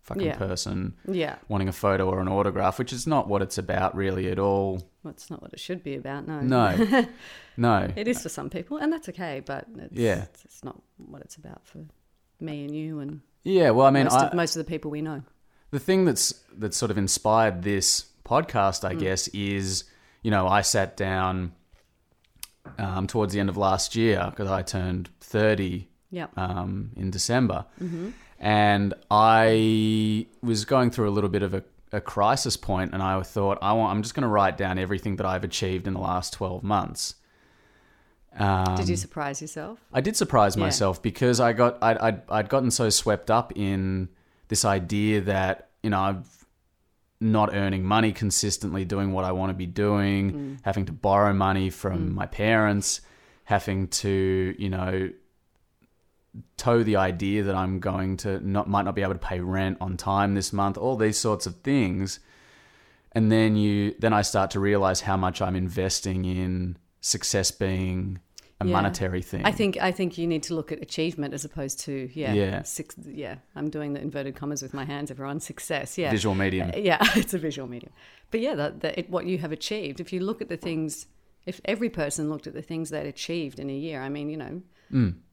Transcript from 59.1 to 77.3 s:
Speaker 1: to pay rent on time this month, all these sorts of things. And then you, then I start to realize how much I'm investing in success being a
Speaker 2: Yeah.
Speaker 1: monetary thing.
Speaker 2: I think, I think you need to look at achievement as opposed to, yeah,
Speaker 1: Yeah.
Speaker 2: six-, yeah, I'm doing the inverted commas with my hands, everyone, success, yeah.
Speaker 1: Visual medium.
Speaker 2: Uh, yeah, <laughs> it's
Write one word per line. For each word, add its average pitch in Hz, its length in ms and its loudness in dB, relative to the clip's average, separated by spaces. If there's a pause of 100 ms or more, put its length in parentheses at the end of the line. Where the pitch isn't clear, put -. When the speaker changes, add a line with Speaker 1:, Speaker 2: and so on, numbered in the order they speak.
Speaker 1:
to 87 60 -6
pay 90 200 -6
rent 95 420 -2
on 92 160 -6
time 98 380 0
this 98 180 -2
month, 98 240 0
all 127 180 0
these 107 220 2
sorts 107 300 0
of 87 140 -8
things. 98 580 0 (920)
And 110 200 4
then 110 240 6
you, 104 420 2
then 110 160 4
I 104 80 4
start 98 300 2
to 101 80 -2
realize 98 420 4
how 95 160 0
much 92 240 0
I'm 92 140 0
investing 92 680 -2
in 90 520 -2 (240)
success - 480 0
being 92 680 -2 (420)
a 101 60 0
Speaker 2:
Yeah. 90 60 2
Speaker 1:
monetary 185 480 0
thing. - 240 -6
Speaker 2:
I 214 60 4
think, 202 300 0
I 190 100 0
think 175 260 -4
you 170 100 -2
need 160 160 -2
to 175 100 -6
look 160 180 -6
at 151 100 -8
achievement 151 520 -6
as 143 120 -10
opposed 139 360 -8
to, 135 320 -8
yeah, 147 200 -4
Speaker 1:
Yeah. 98 300 0
Speaker 2:
six-, - 320 -12 (120)
yeah, 131 280 -10 (200)
I'm 151 140 -4
doing 147 240 -6
the 143 80 -8
inverted 139 340 -8
commas 139 260 -6
with 135 120 -12
my 139 100 -8
hands, 143 260 -8
everyone, 139 300 -8
success, - 580 -8
yeah. 156 140 0
Speaker 1:
Visual 104 240 2
medium. 92 400 0
Speaker 2:
Uh, - 20 -4
yeah, 185 220 2
<laughs> 214 160 4
it's 196 180 2